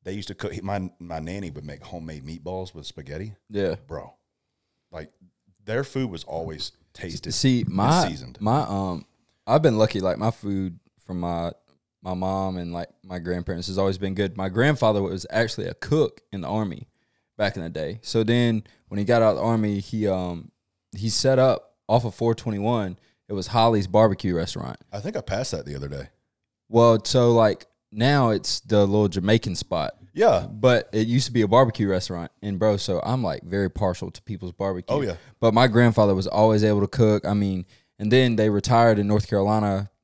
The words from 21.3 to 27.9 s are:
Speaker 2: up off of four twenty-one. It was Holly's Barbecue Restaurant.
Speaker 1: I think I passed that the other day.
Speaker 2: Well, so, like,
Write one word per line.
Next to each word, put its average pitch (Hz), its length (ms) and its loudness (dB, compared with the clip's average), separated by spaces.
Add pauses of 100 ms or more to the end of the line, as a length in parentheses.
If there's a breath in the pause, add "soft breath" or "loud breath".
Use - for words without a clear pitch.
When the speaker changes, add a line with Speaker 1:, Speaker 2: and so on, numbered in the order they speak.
Speaker 2:
up 127 360 2 (120)
off 117 180 2
of 107 100 -6
four 117 180 0
twenty-one. 107 640 -4 (300)
It 104 60 -8
was 95 140 -6
Holly's 113 400 4
Barbecue 98 460 2
Restaurant. 82 440 -6 (140)
Speaker 1:
I 101 100 -10
think 202 140 -8
I 127 60 -8
passed 123 300 -6
that 73 140 -8
the 71 100 -12
other 69 120 -10
day. 69 220 -12 (580)
Speaker 2:
Well, 117 380 6
so, 120 280 4
like, 110 340 4 (240)